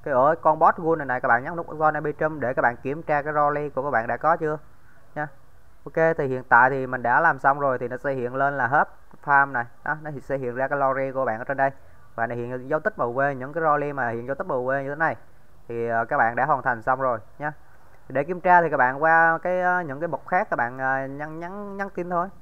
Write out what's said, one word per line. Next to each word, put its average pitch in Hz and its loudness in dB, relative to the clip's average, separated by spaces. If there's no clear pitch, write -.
Cái 147 -4
ở 139 6
con 156 2
boss 190 6
rule 165 2
này 147 -6
này, 127 -2
các 131 -2
bạn 120 4
nhấn 170 -8
nút 165 -8
join 156 2
Arbitrum 156 -2
để 127 -2
các - 0
bạn - 4
kiểm 147 -6
tra 147 0
cái 151 -6
role 147 2
của 131 -4
các 143 -2
bạn 117 0
đã 120 -2
có 160 2
chưa 156 -2
nha. 151 -6
Ok, 160 2
thì 143 0
hiện 127 -2
tại 123 8
thì 131 -2
mình 127 -6
đã 123 4
làm 156 2
xong 139 4
rồi 135 2
thì 123 -4
nó 123 -6
sẽ 139 -4
hiện 123 -4
lên 139 0
là 123 0
hết 151 2
farm 139 4
này. 120 -2
Đó, 147 -4
nó 151 -10
sẽ 135 -4
hiện 120 -6
ra 131 -2
cái 147 -2
lore 135 0
của 131 -2
bạn 110 -2
ở 123 -8
trên 135 -4
đây. 135 2
Và 117 -2
nó 120 -6
hiện 127 -8
dấu 151 0
tích - -4
bờ 131 0
W, 135 0
những 135 -10
cái 160 -2
role 147 2
mà 127 -2
hiện 117 -6
dấu 139 -4
tích - -8
bờ 151 -2
W 131 -2
như 135 -6
thế 143 -6
này 156 0
thì, 117 -4
ờ, 117 0
các 147 -2
bạn 117 4
đã 123 2
hoàn 143 2
thành 120 -2
xong 131 0
rồi 123 0
nhá. 147 -6
Để 143 -2
kiểm 175 -6
tra 175 8
thì 160 2
các 147 0
bạn 135 2
qua 165 6
cái, 180 0
ờ, 180 2
những 143 -6
cái 170 -4
mục - -6
khác 202 0
các - 0
bạn, 123 -2
ờ, 135 -2
nhắn, 151 -10
nhắn, 196 -12
nhắn 196 -6
tin 180 -6
thôi. 175 -2